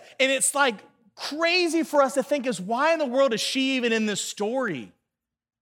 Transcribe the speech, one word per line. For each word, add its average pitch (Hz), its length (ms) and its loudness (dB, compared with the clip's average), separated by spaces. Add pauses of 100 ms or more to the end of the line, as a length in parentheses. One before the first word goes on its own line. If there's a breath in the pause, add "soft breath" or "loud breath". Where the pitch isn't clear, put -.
(200 loud breath)
And 262 100 2
it's, 262 240 0
like, 277 220 2 (400)
crazy 330 680 0
for 285 180 2
us 269 140 2
to 262 80 0
think 285 220 -2
is, 240 140 -2
"Why 233 320 0
in 330 80 2
the 302 60 0
world 262 280 2
is - 60 -2
she 262 380 0
even 233 160 0
in 220 120 0
this 208 140 -2
story?" 208 720 -4 (720)